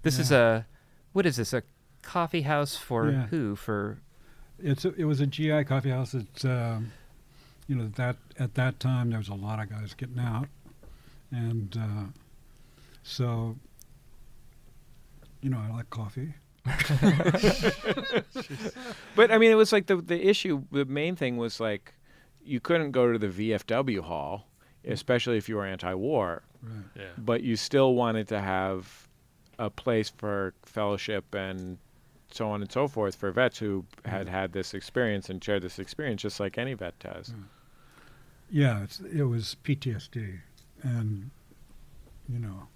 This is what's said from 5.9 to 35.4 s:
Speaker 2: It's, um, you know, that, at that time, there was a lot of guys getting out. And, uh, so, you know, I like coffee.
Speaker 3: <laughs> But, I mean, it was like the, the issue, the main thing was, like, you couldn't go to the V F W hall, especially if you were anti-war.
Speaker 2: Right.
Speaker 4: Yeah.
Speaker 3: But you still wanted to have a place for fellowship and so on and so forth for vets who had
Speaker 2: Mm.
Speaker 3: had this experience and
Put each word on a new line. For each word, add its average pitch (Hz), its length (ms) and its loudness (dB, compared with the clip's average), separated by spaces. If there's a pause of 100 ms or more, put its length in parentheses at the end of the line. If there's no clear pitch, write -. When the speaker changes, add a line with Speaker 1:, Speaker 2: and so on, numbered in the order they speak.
Speaker 2:
It's, 123 320 -6
um, 117 480 -2 (720)
you 139 80 -2
know, 113 220 -2
that, 123 180 0 (240)
at 131 160 -2
that 127 240 0
time, 123 300 0
there 113 100 0
was 101 80 -6
a 101 80 -8
lot 104 240 -4
of 104 100 -6
guys 107 240 -8
getting 123 260 -8
out. 120 280 -2 (840)
And, 113 440 -2
uh, 104 300 -4 (1000)
so, 117 540 -4 (1800)
you 135 80 -2
know, 127 100 0
I 107 160 -4
like 117 140 -8
coffee. 123 460 -8 (300)
Speaker 3:
<laughs> 127 100 0 (2500)
But, 214 160 8
I 226 60 8
mean, 226 140 10
it 220 40 10
was 220 160 8
like 202 160 4
the, 190 100 4
the 175 300 0
issue, 180 440 2
the 139 140 2
main 147 300 -2
thing 123 220 -2
was, 117 220 -4
like, 107 340 -4 (500)
you 127 160 -4
couldn't 160 320 2
go 123 200 6
to 117 80 2
the 104 100 0
V 107 240 0
F 107 140 -2
W 113 340 0
hall, 82 460 -6 (360)
especially 123 540 0
if 101 120 -4
you 110 60 -4
were 101 100 -4
anti-war. 92 760 -2 (180)
Speaker 2:
Right. 113 100 -14 (240)
Speaker 4:
Yeah. 101 80 -14 (140)
Speaker 3:
But 117 260 0
you 117 120 0
still 131 400 4
wanted 113 340 2
to 104 120 -2
have 95 680 -2 (500)
a 107 120 -4
place 110 400 0
for 101 440 -4 (100)
fellowship 101 680 -4
and 95 440 -6 (540)
so 110 180 -4
on 104 120 -4
and 98 100 -8
so 139 160 0
forth 107 280 -2
for 98 160 -4
vets 123 260 2
who 98 280 -2 (180)
had 95 240 -6
Speaker 2:
Mm. 90 40 -8
Speaker 3:
had 95 200 -2
this 95 220 -6
experience 104 560 -2
and 92 140 -6